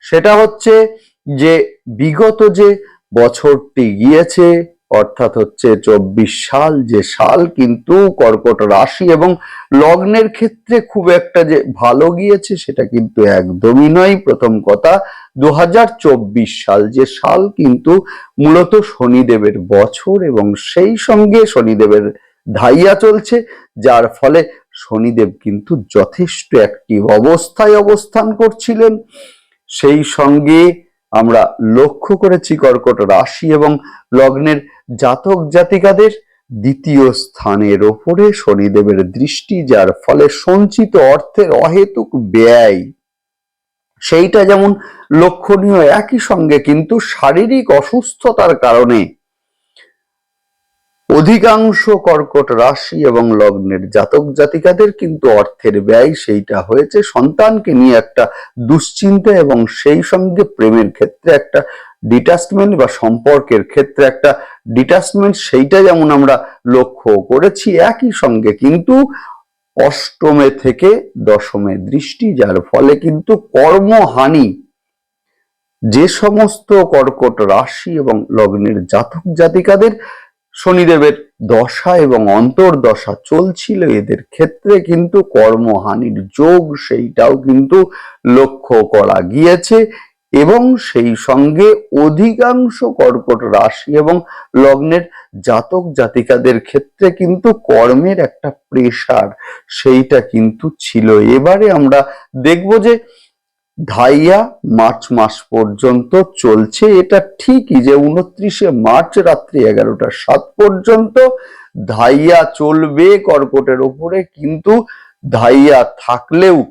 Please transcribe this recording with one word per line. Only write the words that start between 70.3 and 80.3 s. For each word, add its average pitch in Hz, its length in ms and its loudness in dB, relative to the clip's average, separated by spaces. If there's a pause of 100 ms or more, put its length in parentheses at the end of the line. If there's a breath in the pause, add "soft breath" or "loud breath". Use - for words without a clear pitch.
থেকে 135 300 0 (380)
দশমে 101 460 -2 (120)
দৃষ্টি, 147 480 -6
যার 101 300 0
ফলে 139 320 2
কিন্তু 156 380 -2 (160)
কর্মহানি, 160 1000 2 (1400)
যে 113 300 2
সমস্ত 208 560 -2 (180)
কর্কট 131 480 0 (120)
রাশি 123 500 -4
এবং 131 180 -2 (160)
লগ্নের 104 460 -2 (100)
জাতক 120 360 -6 (120)
জাতিকাদের 185 580 0 (640 loud breath)